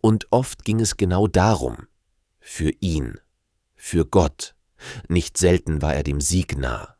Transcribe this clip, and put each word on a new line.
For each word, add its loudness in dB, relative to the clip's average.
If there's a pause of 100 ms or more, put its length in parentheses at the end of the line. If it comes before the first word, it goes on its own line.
Und 2
oft -2
ging 0
es -2
genau 2
darum, 0 (520)
für -4 (100)
ihn, -4 (560)
für -2
Gott. 0 (540)
Nicht -2
selten 2
war 0
er -2
dem -2
Sieg -2
nah. -8